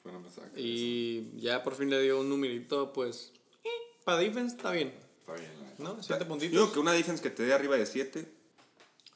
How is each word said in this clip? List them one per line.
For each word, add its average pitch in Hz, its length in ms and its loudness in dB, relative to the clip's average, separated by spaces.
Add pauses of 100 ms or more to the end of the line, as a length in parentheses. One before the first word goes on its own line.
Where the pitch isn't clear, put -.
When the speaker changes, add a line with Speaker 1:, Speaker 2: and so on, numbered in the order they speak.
Speaker 1:
fue 90 100 -14
una 90 80 -14
masacre - 400 -14
Speaker 2:
Y 117 760 -2
Speaker 1:
eso. - 40 -12
Speaker 2:
ya 120 240 0
por 135 120 -2
fin 139 160 0
le 135 120 4
dio 135 180 4
un 135 80 0
numerito, 135 640 0
pues, - 400 -4 (320)
eh, 440 40 -4 (360)
pa' 175 140 2
defense 233 380 0
está 190 140 -4
bien. 151 240 -2 (260)
Speaker 1:
Está - 140 -12
bien, 170 160 -12 (100)
la - 80 -16
neta. - 140 -14
Speaker 2:
¿No? 196 200 -8
Siete 185 240 -2
puntitos. 160 260 -2
Speaker 3:
Digo 190 200 6
que 139 60 2
una 165 140 6
defense 170 300 2
que 131 80 0
te - 140 -4
dé 127 100 6
arriba 139 220 4
de 107 100 4
siete. 135 440 -6 (840)